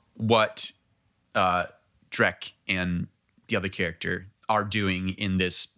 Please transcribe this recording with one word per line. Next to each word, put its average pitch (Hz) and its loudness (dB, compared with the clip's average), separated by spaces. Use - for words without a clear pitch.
what, 110 2
uh, 90 2
Drek - 0
and 90 -2
the 110 -2
other 95 -2
character 92 -6
are 107 2
doing 95 -2
in 95 -2
this 90 -2